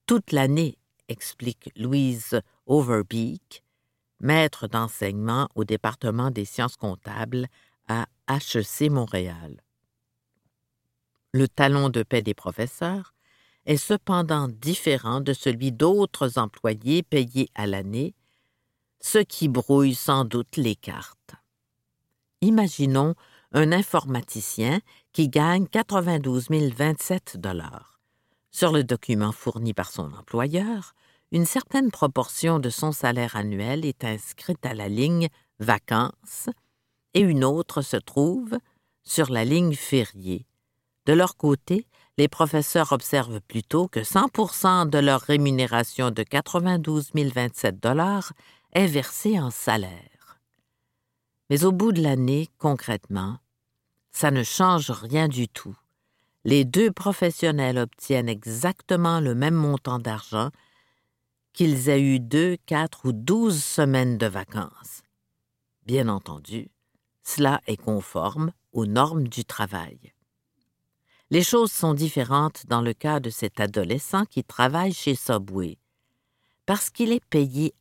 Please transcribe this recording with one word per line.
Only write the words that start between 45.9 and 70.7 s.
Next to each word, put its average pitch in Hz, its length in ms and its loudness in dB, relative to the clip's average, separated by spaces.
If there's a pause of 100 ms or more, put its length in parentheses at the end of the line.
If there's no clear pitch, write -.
de 110 100 -4
quatre-vingt-douze 156 920 -2
mille 139 180 0
vingt-sept 117 480 -2
dollars 175 520 0 (400)
est 196 120 4
versée 170 540 0
en 131 100 -2
salaire. 95 880 -6 (1120)
Mais 143 160 4
au 190 60 6
bout 196 200 2
de 170 120 2
l'année, 139 460 2 (100)
concrètement, 110 800 -4 (720)
ça - 180 2
ne 135 140 2
change 180 480 2
rien 127 360 0
du 123 200 -2
tout. - 280 -14 (680)
Les 135 200 6
deux 190 260 2
professionnels 156 880 0
obtiennent 120 500 -2
exactement 165 920 0
le 135 140 2
même 143 220 2
montant 143 420 0
d'argent 113 540 -4 (1000)
qu'ils 143 380 2
aient 139 120 4
eu 135 180 4
deux, 156 460 0
quatre 156 400 -2
ou 127 60 0
douze 165 520 0
semaines 127 560 2
de 113 80 0
vacances. - 720 -8 (840)
Bien 123 240 0
entendu, 95 600 -8 (540)
cela 143 420 0
est 110 120 -6
conforme 107 720 -4 (200)
aux 113 140 -2
normes 135 420 2
du 117 180 -8
travail. 87 680 -8 (1160)